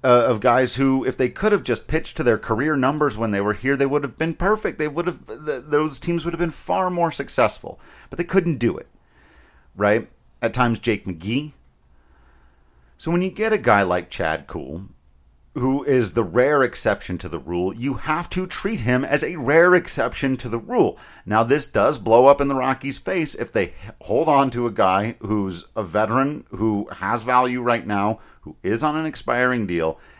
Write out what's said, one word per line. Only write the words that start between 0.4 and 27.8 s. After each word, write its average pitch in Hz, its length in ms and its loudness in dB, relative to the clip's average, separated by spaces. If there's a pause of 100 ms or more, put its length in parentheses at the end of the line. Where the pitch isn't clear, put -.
guys 123 360 2
who, 135 280 2
if - 140 -2
they 127 100 2
could 208 240 0
have 175 100 0
just - 240 -4
pitched - 300 -4
to 156 60 -6
their 117 160 4
career 135 380 -2
numbers 139 420 0
when 110 120 -2
they 101 120 0
were 104 100 0
here, 131 240 -2
they 135 100 2
would 143 160 0
have 127 140 -10
been 160 180 -4
perfect. 202 440 -2
They 151 100 -2
would 156 180 -4
have, 143 200 -8
th-, 135 400 -8
those 151 320 0
teams 165 260 -2
would 170 80 -4
have 165 80 -8
been 170 100 0
far 185 380 -2
more 170 240 0
successful, - 680 -2 (300)
but - 80 -12
they 175 80 -4
couldn't 170 320 0
do 104 200 0
it, - 120 -14 (880)
right? 104 340 2 (320)
At 113 140 -2
times, 117 240 2
Jake 107 260 -2
McGee. 107 480 -6 (1400)
So - 140 -6
when 175 120 2
you 185 80 -2
get 214 220 -2
a 202 60 2
guy 104 240 4
like 90 260 0
Chad 80 380 -4
Kuhl, 80 400 -10 (680)
who 135 300 -2
is 127 280 2
the 117 100 0
rare 127 400 2
exception 104 540 -2
to 85 140 -8
the 80 80 -6
rule, 87 360 -2
you 127 200 -4
have 160 340 -4
to 185 180 -4
treat 202 360 -6
him 123 200 2
as 139 220 0
a 170 120 -6
rare 160 380 6
exception 131 640 0
to 120 140 -8
the 117 80 -4
rule. 127 400 0 (260)
Now, 110 200 2
this 135 220 2
does 117 300 2
blow 117 300 6
up 139 160 8
in 139 60 0
the 139 60 -2
Rockies' 135 440 -4
face 185 360 -4
if - 180 -8
they 92 160 0
h-, - 40 -14 (300)
hold 143 260 0
on 139 220 4
to 120 160 -2
a 117 40 0
guy 101 500 2
who's 98 440 -2 (100)
a 110 80 -4
veteran, 110 680 -2
who 104 420 -2
has 107 300 -4
value 127 400 2
right 117 240 0